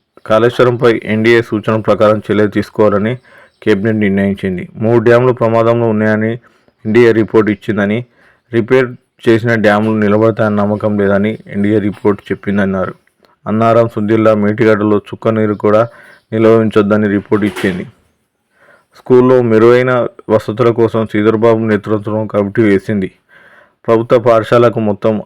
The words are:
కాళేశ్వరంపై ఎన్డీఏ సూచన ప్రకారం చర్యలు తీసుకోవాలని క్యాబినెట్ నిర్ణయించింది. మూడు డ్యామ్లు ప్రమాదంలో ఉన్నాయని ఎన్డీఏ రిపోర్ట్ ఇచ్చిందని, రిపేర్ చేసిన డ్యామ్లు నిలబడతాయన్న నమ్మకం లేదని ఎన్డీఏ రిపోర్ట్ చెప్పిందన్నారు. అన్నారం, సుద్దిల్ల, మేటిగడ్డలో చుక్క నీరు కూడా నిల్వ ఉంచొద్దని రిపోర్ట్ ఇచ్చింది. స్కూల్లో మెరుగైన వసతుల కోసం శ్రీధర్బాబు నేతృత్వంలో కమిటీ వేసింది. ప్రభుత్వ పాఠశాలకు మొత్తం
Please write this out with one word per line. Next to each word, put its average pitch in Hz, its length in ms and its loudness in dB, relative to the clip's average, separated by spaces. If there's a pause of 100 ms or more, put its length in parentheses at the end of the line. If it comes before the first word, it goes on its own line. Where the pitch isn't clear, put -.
(260)
కాళేశ్వరంపై 117 800 0
ఎన్డీఏ 110 380 2
సూచన 110 340 -4
ప్రకారం 107 420 0
చర్యలు 104 300 -2
తీసుకోవాలని 104 680 -2 (480)
క్యాబినెట్ 110 340 0
నిర్ణయించింది. 98 800 -4
మూడు 110 300 0
డ్యామ్లు 120 280 4
ప్రమాదంలో 117 560 0
ఉన్నాయని 107 440 -2 (520)
ఎన్డీఏ 113 280 4
రిపోర్ట్ 107 380 0
ఇచ్చిందని, 104 540 -4 (500)
రిపేర్ 120 340 0 (400)
చేసిన 117 260 2
డ్యామ్లు 107 380 0
నిలబడతాయన్న 107 680 0
నమ్మకం 104 360 -4
లేదని 101 480 0
ఎన్డీఏ 101 320 -2
రిపోర్ట్ 101 540 -4
చెప్పిందన్నారు. 98 640 -4 (520)
అన్నారం, 113 420 2
సుద్దిల్ల, 110 460 0
మేటిగడ్డలో 107 600 0
చుక్క - 320 -6
నీరు 110 260 -2
కూడా 107 340 0 (440)
నిల్వ 110 260 4
ఉంచొద్దని 107 500 0
రిపోర్ట్ 101 360 -2
ఇచ్చింది. 95 420 -6 (1120)
స్కూల్లో 127 460 4
మెరుగైన 120 640 2 (240)
వసతుల 110 400 0
కోసం 110 360 -2
శ్రీధర్బాబు 110 520 0
నేతృత్వంలో 107 680 -4
కమిటీ 104 360 -2
వేసింది. 101 480 -2 (760)
ప్రభుత్వ 117 320 2
పాఠశాలకు 113 640 2
మొత్తం 107 460 -2